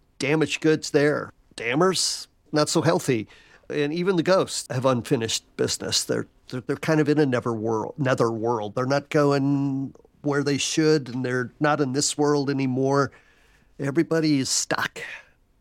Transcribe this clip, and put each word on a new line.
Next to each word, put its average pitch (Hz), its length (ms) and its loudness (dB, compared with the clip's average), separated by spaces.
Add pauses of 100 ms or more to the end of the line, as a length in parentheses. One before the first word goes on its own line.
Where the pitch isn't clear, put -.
(200)
damaged 143 400 0
goods 156 320 2
there. 143 400 2 (240)
Dammers, 151 720 0 (240)
not 151 160 2
so 165 140 2
healthy. 143 480 0 (400)
And 147 240 -2
even 175 240 0
the 160 60 2
ghosts 175 460 0
have 120 160 -2
unfinished 120 600 0 (100)
business. - 480 -2
They're, 117 240 -4 (220)
they're, 127 100 -8
they're 139 160 -6
kind 156 240 0
of 147 80 2
in 147 120 4
a 156 60 4
never 123 280 0
world, 110 440 -2
nether 127 320 2
world. 110 460 -4
They're 127 100 -2
not 143 220 -2
going 139 880 0 (280)
where 143 200 0
they 143 140 0
should, 156 500 2
and 127 160 -4
they're 123 380 -2
not 151 180 2
in 135 140 0
this 143 240 -2
world 143 320 2
anymore. 135 640 0 (640)
Everybody 156 600 0
is 127 100 -2
stuck. - 500 -4 (600)